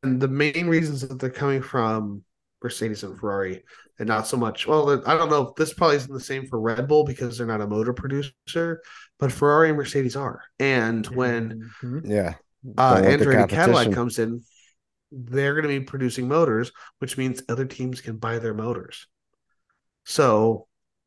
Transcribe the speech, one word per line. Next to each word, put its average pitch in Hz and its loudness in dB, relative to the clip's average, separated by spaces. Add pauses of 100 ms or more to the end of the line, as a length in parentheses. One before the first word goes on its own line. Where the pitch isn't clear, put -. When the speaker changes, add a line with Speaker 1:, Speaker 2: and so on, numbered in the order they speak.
Speaker 1:
the 131 0
main 147 0
reasons 160 2
that 131 -10
they're 131 -4
coming 139 0
from 110 -2 (400)
Mercedes 110 -6
and 95 -14
Ferrari, 98 -4 (360)
and 107 -6
not 110 0
so 135 -4
much, 113 -2
well, 151 2 (180)
I 156 4
don't 160 2
know 139 2
if - -20
this 156 0
probably 151 4
isn't 139 -6
the 131 -8
same 135 -8
for 117 -6
Red 117 -2
Bull 151 6
because 127 -6
they're 120 -4
not 110 -2
a 104 -4
motor 110 -2
producer, 143 -6 (380)
but 135 0
Ferrari 147 6
and 151 2
Mercedes 135 -2
are. 139 -8 (180)
And 117 2
when 117 -4 (140)
Speaker 2:
Mm-hmm. 127 -6 (100)
Speaker 3:
Yeah. 95 0 (420)
Speaker 1:
uh, 127 6
Speaker 3:
Don't 95 6
want 139 6
the - 4
Speaker 1:
Andretti 107 4
Cadillac 101 0 (160)
Speaker 3:
competition. 113 4
Speaker 1:
comes 120 -2
in, 117 -2 (720)
they're 139 -2
gonna 156 0
be 139 0
producing 131 -4
motors, 131 2 (280)
which 127 -8
means 131 -4
other 123 -2
teams 127 -8
can 113 -10
buy 113 -4
their 113 -4
motors. 107 -8 (960)
So 110 2 (400)